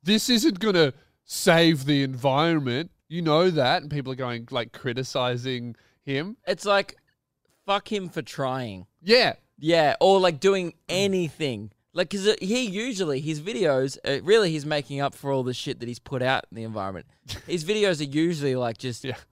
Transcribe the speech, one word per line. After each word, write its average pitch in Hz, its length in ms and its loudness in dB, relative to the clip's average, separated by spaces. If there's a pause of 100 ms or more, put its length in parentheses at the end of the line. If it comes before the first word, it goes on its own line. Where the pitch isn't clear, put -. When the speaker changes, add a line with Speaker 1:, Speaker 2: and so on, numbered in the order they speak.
Speaker 1:
this 208 260 2
isn't 233 300 2
gonna 175 340 4 (320)
save 165 600 4
the 139 180 2
environment. 135 880 0 (180)
You 170 140 -6
know 160 280 4
that." 147 320 2
And 143 80 -12
people 135 220 -6
are 123 40 -6
going, 120 340 -6
like, 120 220 -4
criticizing 123 1040 -4 (260)
him. 151 340 -6 (100)
Speaker 2:
It's 190 180 -4
like, 202 320 0 (680)
fuck 196 280 -2
him 190 160 -4
for 156 140 -8
trying. 127 640 -6 (160)
Speaker 1:
Yeah. 208 320 4 (240)
Speaker 2:
Yeah, 156 420 4
or, 190 200 8
like, 175 200 2
doing 190 340 2 (140)
anything. 160 840 -2 (280)
Like, 180 120 -2
'cause, 196 180 -2
uh, - 120 2
he 226 240 0
usually, 190 560 -4
his 151 200 -4
videos, 151 680 0
uh, 139 160 -2
really 196 300 4
he's 151 120 -4
making 143 360 -4
up 143 140 -2
for 139 180 -8
all 131 100 0
the 123 100 -2
shit - 280 -8
that 117 80 -8
he's 120 100 -10
put 127 240 -6
out 127 280 0
in 87 40 -16
the 113 80 -10
environment. 98 440 -8 (200)
Speaker 1:
<laughs> - 200 -14
Speaker 2:
His 160 180 -4
videos 196 360 0
are 151 40 -2
usually, 143 520 -2
like, 120 220 -4
just 123 260 -8
Speaker 1:
Yeah. 127 120 -6 (160)